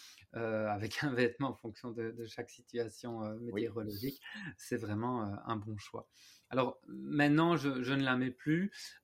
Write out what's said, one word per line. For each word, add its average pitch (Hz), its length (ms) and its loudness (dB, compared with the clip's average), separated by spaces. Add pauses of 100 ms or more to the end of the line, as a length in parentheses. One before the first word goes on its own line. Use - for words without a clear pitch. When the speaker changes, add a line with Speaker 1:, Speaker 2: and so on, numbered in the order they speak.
(360)
Speaker 1:
euh, 110 320 0
avec 104 360 0
un 143 100 0
vêtement 123 380 4
en - 40 -8
fonction 120 360 -10
de, 113 200 -4
de 117 140 -8
chaque 120 240 -10
situation, 117 760 -6
euh, 107 120 -4
Speaker 2:
Oui. 120 180 -8
Speaker 1:
météorologique, 107 680 -4 (360)
c'est - 200 -4
vraiment, 110 460 -2
euh, 101 120 -4 (100)
un 117 100 0
bon 107 220 -6
choix. - 320 -12 (400)
Alors 123 380 2
maintenant, 147 680 6
je, 135 260 0
je 127 120 0
ne 139 100 4
la 127 140 4
mets 127 140 0
plus, 170 400 0 (320)